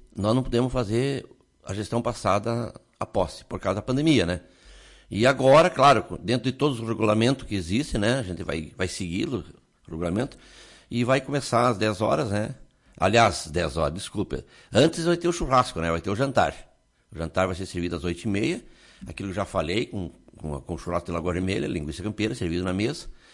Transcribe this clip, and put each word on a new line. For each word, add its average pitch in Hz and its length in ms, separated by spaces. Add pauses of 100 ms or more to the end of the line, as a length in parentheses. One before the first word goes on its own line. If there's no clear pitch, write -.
(140)
nós 107 220
não 131 80
podemos 127 300
fazer 123 520 (380)
a - 100
gestão 107 280
passada 113 720 (260)
a - 60
posse, - 400
por 95 140
causa 95 160
da 104 60
pandemia, 135 440
né? 87 160 (680)
E 104 160
agora, 135 440
claro, 131 520
dentro 120 300
de 131 60
todos 135 240
os 113 60
regulamentos 110 600
que 104 80
existem, 98 440
né? 120 200
A 120 40
gente 92 200
vai, 78 340
vai 92 120
segui-lo, 98 560 (420)
o - 40
regulamento, 85 460 (540)
e 120 140
vai 135 160
começar 127 480
às 107 80
dez 107 240
horas, 123 280
né? 107 260 (440)
Aliás, 101 520
dez 80 260
horas, 76 160
desculpa. 92 500 (300)
Antes 160 320
vai 170 100
ter 170 120
o 175 40
churrasco, 127 480
né? 82 120
Vai 85 100
ter - 80
o 101 60
jantar. 104 400 (580)
O - 40
jantar 82 280
vai 92 100
ser 92 120
servido 87 280
às 82 80
oito 87 200
e 113 40
meia. 110 380 (420)
Aquilo 98 220
que 90 60
já 98 100
falei, 95 400
com, 90 240 (260)
com, 73 240
com 90 140
o 80 60
churrasco 85 260
de 90 60
Lagoa 85 220
Vermelha, 95 340
linguiça 80 340
campeira, 107 320
servido 90 300
na 92 100
mesa. 113 320 (280)